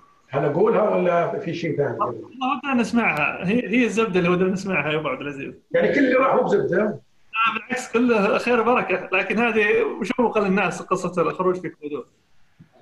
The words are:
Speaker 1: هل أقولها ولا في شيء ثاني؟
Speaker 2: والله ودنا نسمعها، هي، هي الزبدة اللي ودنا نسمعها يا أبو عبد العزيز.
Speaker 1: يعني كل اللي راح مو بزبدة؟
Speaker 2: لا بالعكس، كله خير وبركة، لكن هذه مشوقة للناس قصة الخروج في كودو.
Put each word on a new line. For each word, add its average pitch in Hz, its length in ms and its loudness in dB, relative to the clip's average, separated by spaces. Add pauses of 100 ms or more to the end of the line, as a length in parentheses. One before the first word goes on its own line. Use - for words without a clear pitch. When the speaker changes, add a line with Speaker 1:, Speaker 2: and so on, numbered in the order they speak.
(300)
Speaker 1:
هل 147 160 -2
أقولها 190 440 2
ولا 175 500 0
في 170 140 -6
شيء 156 240 -4
ثاني؟ - 200 -2
Speaker 2:
والله - 320 -6 (280)
ودنا 277 160 -6
نسمعها، 185 720 0
هي، 240 200 0
هي 240 180 2
الزبدة 190 340 0
اللي 170 100 2
ودنا 180 200 2
نسمعها 175 420 -2
يا 151 80 0
أبو 151 80 -4
عبد 131 140 -6
العزيز. 135 320 -10 (180)
Speaker 1:
يعني 170 220 2
كل 285 60 2
اللي 254 140 4
راح 254 220 2
مو 254 60 4
بزبدة؟ - 360 0
Speaker 2:
لا 208 220 -2 (540)
بالعكس، 240 380 -8
كله 226 460 2
خير 240 220 2
وبركة، 220 580 0
لكن 202 220 0
هذه 226 260 2 (360)
مشوقة 220 400 0
للناس 190 400 0
قصة 175 400 -2
الخروج 180 380 0
في 170 100 -10
كودو. 147 340 -10 (800)